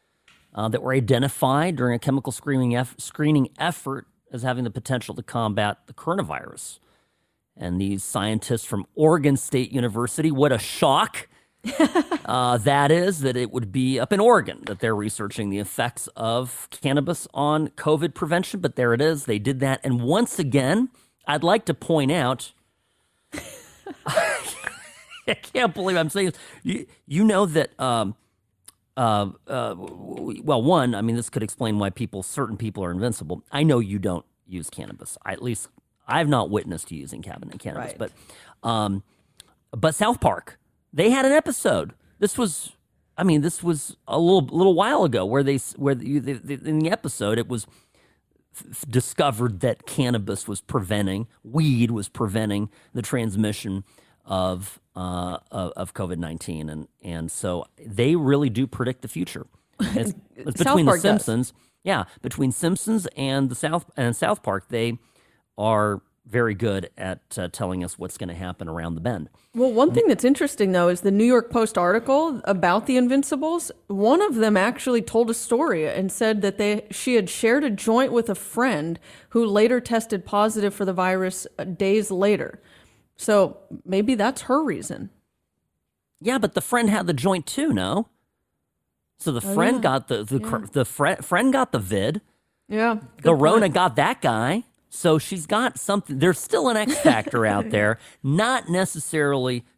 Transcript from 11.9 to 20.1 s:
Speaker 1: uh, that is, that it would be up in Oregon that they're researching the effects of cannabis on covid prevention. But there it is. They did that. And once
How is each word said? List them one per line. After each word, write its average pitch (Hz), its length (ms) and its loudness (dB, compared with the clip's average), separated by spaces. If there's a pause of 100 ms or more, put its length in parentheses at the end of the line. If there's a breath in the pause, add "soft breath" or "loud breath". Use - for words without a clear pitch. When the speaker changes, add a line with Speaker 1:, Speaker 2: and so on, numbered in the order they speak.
Speaker 1:
uh, 123 320 2
that 143 340 4
is, 175 300 4
that 127 160 0
it 123 140 -2
would 113 200 -4
be 127 300 0
up 127 100 -2
in 196 100 2
Oregon 202 480 4
that 98 120 -8
they're 113 160 2
researching 104 540 -4
the 98 80 -2
effects 117 580 -6
of 120 540 -4
cannabis 147 640 -2
on 151 340 0
covid 151 460 0
prevention. 180 460 -2
But 156 160 -2
there 120 180 4
it 123 80 0
is. 151 240 0
They 107 120 0
did 127 220 -2
that. 135 240 0
And 127 160 0
once 175 380 0